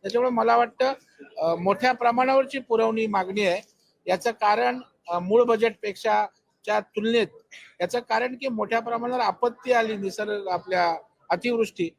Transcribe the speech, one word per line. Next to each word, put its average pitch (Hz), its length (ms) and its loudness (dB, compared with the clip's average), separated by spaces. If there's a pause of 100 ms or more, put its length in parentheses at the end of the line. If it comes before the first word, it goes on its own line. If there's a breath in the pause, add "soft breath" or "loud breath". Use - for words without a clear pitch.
त्याच्यामुळे 240 300 -2
मला 233 260 2
वाटतं, 247 360 0 (440)
अ, 165 180 0
मोठ्या 196 360 0
प्रमाणावरची 254 680 2
पुरवणी 226 480 0
मागणी 196 380 -2
आहे. 185 160 0 (460)
याचं 190 240 0
कारण, 233 480 0 (300)
अ, 175 100 -2
मूळ 208 240 4
बजेटपेक्षाच्या 214 1400 0
तुलनेत 220 480 0 (540 loud breath)
याचं 180 180 -2
कारण 240 360 -2
की 262 120 -8
मोठ्या 220 320 -2
प्रमाणावर 233 420 -4
आपत्ती 233 500 -2
आली, 226 260 2
निसर्ग, 196 500 -6
आपल्या 175 480 0 (340)
अतिवृष्टी 214 680 -2